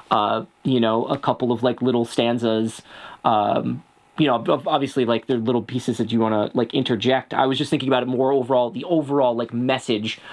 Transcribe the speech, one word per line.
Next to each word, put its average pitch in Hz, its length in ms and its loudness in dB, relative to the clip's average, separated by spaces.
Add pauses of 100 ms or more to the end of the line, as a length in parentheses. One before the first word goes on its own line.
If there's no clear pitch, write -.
(100)
uh, 110 340 2 (200)
you 131 160 2
know, 113 260 2
a - 100 -2
couple 123 360 0
of, 117 100 -4
like, 123 180 0
little 120 240 2
stanzas. 113 800 0 (420)
Um, 117 600 0 (340)
you 156 80 2
know, 131 80 2
ob-, 117 320 0
obviously, 139 380 0
like, 113 220 0
there 131 100 0
are 117 40 0
little 117 220 0
pieces 120 360 -4
that 110 120 -2
you 117 80 2
wanna, 110 360 2
like, 120 200 0
interject. 127 580 0
I 135 140 2
was 131 100 0
just 143 140 -4
thinking 131 180 0
about 127 140 2
it 123 40 -4
more 131 260 2
overall, 123 380 2
the 123 140 -8
overall, 143 520 2
like, 120 180 -4
message 120 680 -2 (120)